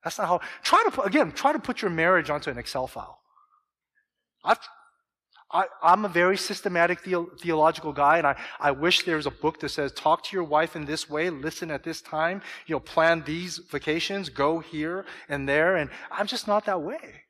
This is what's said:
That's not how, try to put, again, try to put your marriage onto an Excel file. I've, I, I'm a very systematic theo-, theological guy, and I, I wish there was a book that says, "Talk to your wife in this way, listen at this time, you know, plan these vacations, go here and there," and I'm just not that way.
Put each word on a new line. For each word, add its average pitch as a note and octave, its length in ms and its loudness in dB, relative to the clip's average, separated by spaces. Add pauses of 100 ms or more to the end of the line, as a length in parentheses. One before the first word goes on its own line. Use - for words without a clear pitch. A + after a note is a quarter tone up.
That's - 140 -8
not G3 100 -2
how, F3 140 2 (200)
try F#4+ 220 6
to G#4 80 2
put, G3 160 -2
again, F#3 240 2
try C#4+ 220 2
to D4 60 -2
put - 220 -8
your G#3 80 0
marriage E3 400 2
onto D3+ 200 -2
an B2+ 80 -6
Excel C3 280 -6
file. - 360 -14 (1200)
I've, A3+ 160 2 (880)
I, D3 160 0 (160)
I'm F3+ 220 6
a G3+ 60 -2
very F3+ 280 4
systematic F3+ 640 0
theo-, F3 300 -4 (100)
theological D#3+ 540 2
guy, C#3+ 240 6
and D#3 100 2
I, C#3 80 2 (240)
I D3 120 2
wish D#3+ 340 0
there E3 100 0
was D3 100 -4
a C#3 60 -2
book - 300 -4
that D3 80 -6
says, C#3 240 -4
"Talk D#3+ 320 2
to - 100 -8
your F3+ 80 -2
wife D#3 320 0
in D#3 80 -8
this D3 260 -6
way, C#3+ 200 -2
listen D#3+ 420 -8
at C#3 120 -6
this D#3+ 180 -8
time, E3+ 400 -2 (240)
you D#3+ 100 -4
know, C#3 60 -2
plan E3 440 2
these E3+ 340 -8 (120)
vacations, E3 560 -2
go C#3+ 320 0
here E3 460 -8 (240)
and C#3 180 -4
there," D#3 300 4
and D3 120 -2 (220)
I'm G#3 160 -2
just - 200 -6
not G#3 180 2
that F#3 160 -2
way. A#3+ 480 -10